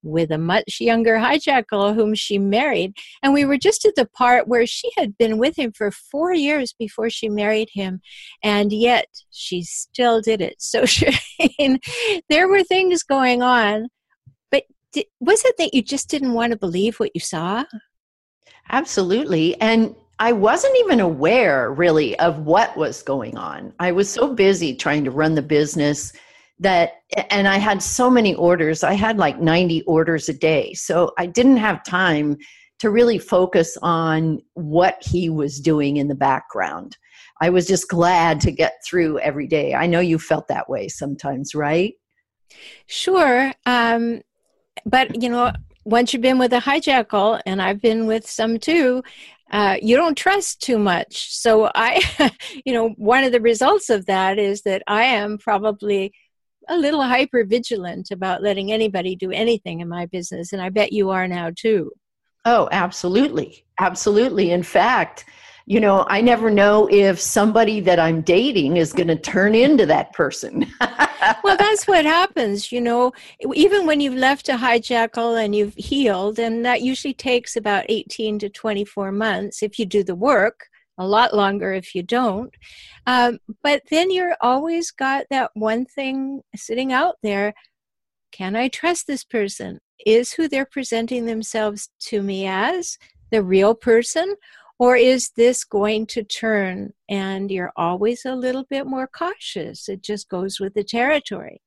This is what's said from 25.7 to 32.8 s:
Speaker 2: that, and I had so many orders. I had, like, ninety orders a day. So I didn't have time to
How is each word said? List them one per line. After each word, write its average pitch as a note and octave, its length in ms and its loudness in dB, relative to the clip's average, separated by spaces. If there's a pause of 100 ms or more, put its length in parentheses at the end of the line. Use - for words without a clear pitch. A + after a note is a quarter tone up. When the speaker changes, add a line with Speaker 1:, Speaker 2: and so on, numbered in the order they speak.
Speaker 2:
that, F3 420 0 (300)
and G3+ 160 2
I G3 100 4
had G3+ 240 0
so - 300 0
many G#3+ 240 4
orders. E3 480 2
I F3+ 100 2
had, G#3+ 240 0
like, D3 240 0
ninety E3 400 2
orders D#3+ 480 0
a D3+ 40 -4
day. D#3 420 0
So E3+ 420 0
I F3 80 -2
didn't B3 320 4
have G#3+ 260 -2
time D#3 540 0 (420)
to A3 120 0